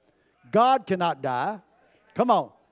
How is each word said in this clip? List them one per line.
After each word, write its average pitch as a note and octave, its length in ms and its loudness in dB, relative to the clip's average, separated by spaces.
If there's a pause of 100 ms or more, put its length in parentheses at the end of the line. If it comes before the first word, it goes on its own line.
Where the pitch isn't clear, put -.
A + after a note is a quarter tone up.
(520)
God B3+ 340 2
cannot F3 360 -4
die. C3+ 400 -4 (520)
Come B3 160 0
on. E3 220 0 (200)